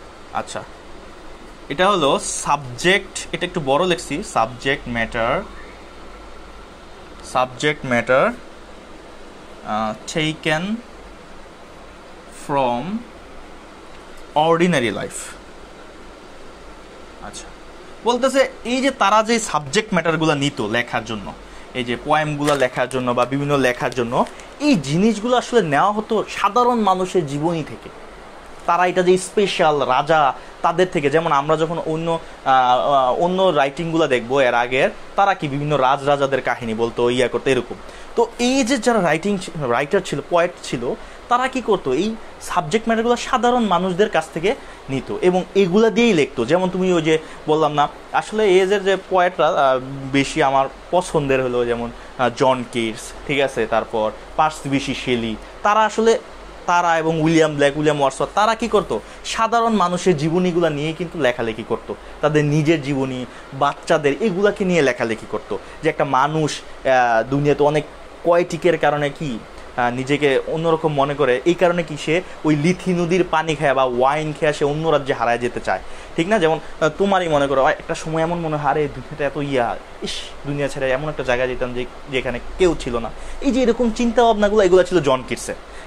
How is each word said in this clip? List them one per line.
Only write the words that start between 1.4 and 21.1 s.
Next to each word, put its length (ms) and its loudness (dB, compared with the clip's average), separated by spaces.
এটা 200 2
হলো 300 4
subject, 1120 -2
এটা 140 -4
একটু 200 -4
বড় 220 2
লিখছি, 360 -2
subject 640 -2
matter, 520 -2
subject 520 -2
matter, 460 2
আহ, 520 -6
taken 440 -2
from 500 0
ordinary 440 4
life। 540 -6
আচ্ছা, 200 -14
বলতেছে 480 2
এই 180 0
যে 100 2
তারা 320 4
যে 160 2
subject 540 -2
ম্যাটারগুলো 420 2
নিত 260 -2
লেখার 440 -2
জন্য, 280 -8